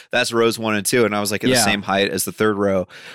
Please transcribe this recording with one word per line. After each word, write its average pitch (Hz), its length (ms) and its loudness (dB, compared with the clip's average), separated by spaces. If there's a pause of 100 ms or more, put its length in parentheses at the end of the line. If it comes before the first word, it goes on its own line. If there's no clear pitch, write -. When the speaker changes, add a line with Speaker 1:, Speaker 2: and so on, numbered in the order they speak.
(100)
Speaker 1:
that's 120 220 0
rows 113 260 2
one 110 160 -2
and 104 100 -2
two, 123 200 2
and 104 100 0
I 104 60 0
was, 101 100 -4
like, 104 140 -4
at - 20 0
the 127 80 2
Speaker 2:
Yeah. 117 100 2
Speaker 1:
same 104 180 0
height 98 280 0
as 95 140 -4
the 95 80 -8
third 107 240 0
row. 98 320 0 (260)